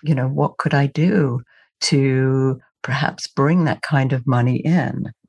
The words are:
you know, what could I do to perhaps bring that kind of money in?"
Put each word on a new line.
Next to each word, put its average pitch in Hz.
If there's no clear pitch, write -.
you 143
know, 127
what 143
could -
I 143
do 147
to 131
perhaps -
bring 160
that 127
kind 135
of 123
money 123
in?" 147